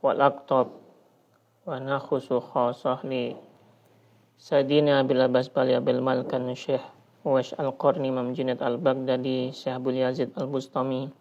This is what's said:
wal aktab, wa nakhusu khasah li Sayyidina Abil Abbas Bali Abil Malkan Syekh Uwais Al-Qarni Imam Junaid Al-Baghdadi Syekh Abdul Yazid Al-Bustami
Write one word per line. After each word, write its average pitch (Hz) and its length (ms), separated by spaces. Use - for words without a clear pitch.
wal - 160
aktab, 135 480
wa 151 120
nakhusu 135 640
khasah 127 640
li 127 320
Sayyidina 143 640
Abil 131 160
Abbas 127 320
Bali 131 240
Abil 127 240
Malkan 127 560
Syekh - 240
Uwais 131 320
Al-Qarni 139 560
Imam 127 240
Junaid 127 240
Al-Baghdadi 131 960
Syekh 127 240
Abdul 127 240
Yazid 127 320
Al-Bustami 135 880